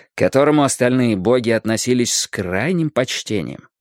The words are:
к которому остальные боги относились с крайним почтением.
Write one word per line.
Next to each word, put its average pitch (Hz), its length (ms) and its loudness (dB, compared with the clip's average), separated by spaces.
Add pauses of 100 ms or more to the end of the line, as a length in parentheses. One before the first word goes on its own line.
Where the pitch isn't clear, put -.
(160)
к - 20 -12
которому 147 460 2
остальные 123 520 2
боги 117 360 0
относились 113 600 0
с - 140 -4
крайним 127 640 -2
почтением. - 800 -4 (120)